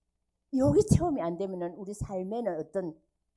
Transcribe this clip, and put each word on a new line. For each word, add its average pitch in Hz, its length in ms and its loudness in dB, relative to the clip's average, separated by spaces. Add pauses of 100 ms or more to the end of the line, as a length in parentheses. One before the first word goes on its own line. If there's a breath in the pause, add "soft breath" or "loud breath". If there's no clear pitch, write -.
(580)
여기 294 280 6
체험이 302 360 4
안 170 160 -2
되면은 175 380 -6
우리 196 180 -10
삶에는 190 680 -4
어떤 160 400 -6 (380)